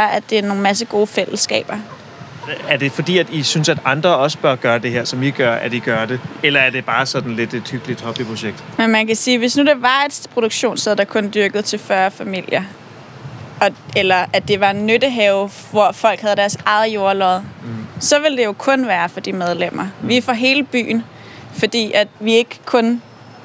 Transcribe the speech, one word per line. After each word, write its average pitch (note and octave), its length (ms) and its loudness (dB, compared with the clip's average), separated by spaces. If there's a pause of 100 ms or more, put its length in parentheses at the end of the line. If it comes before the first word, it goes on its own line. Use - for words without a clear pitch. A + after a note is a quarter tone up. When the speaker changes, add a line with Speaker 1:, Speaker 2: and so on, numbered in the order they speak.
Speaker 1:
at - 240 0
det A3 80 2
er G#3 40 0
nogle G3+ 220 -2
masse G3+ 220 2
gode G#3 220 2
fællesskaber. - 680 -2 (920)
Speaker 2:
Er D3 80 4
det C#3 140 0
fordi, E3+ 260 0
at E3+ 140 2
I D#3 120 -2
synes, D#3 260 2
at D3+ 160 2
andre D#3 300 2
også C#3 220 2
bør C#3 180 2
gøre A#2 240 2
det A#2 120 -4
her, A#2+ 140 0
som B2+ 180 -4
I C#3 80 2
gør, B2+ 240 2
at A#2 180 -4
I B2 60 -2
gør A2 260 0
det? B2 140 -4 (240)
Eller C#3+ 160 4
er C3 100 4
det B2+ 160 -4
bare B2 200 2
sådan B2 300 -4
lidt A2+ 180 -2
et A#2 160 -6
hyggeligt B2 320 -6
hobbyprojekt? A2 640 -6 (140)
Speaker 1:
Men A3+ 140 2
man A3 160 2
kan A3+ 80 0
sige, B3 220 2
hvis A#3+ 200 0
nu C#4+ 80 6
det C#4 160 4
var C4 240 2
et - 280 -6
produktionssted, A3 640 0
der G3 80 4
kun G#3 300 -2
dyrkede G#3 300 0
til G#3 160 -4
fyrre F#3+ 320 2
familier, F#3+ 520 -4 (960)
og, G3+ 80 4 (260)
eller F#3 380 2
at G3 140 0
det G3+ 120 2
var G3 100 4
en G3+ 180 -2
nyttehave, G#3+ 640 2 (220)
hvor G#3 200 4
folk G#3 300 2
havde G#3 140 0
deres G3+ 300 2
eget G#3+ 280 2
jordlod, G3 460 2
Speaker 2:
Mm. A2+ 460 -12 (160)
Speaker 1:
så D4 180 4
ville D4 180 0
det A#3+ 80 2
jo G3+ 80 0
kun C4 340 0
være F3 220 0
for - 100 -14
de F#3+ 140 -6
medlemmer. F3 500 -2
Speaker 2:
Mm. G3 240 -8
Speaker 1:
Vi F#3 100 4
er - 40 2
for B3+ 120 0
hele C4 300 2
byen, A#3 400 -2 (500)
fordi A3 380 -2
at G#3 160 4 (120)
vi A3 140 2
ikke A#3+ 320 2
kun A#3 360 2 (420)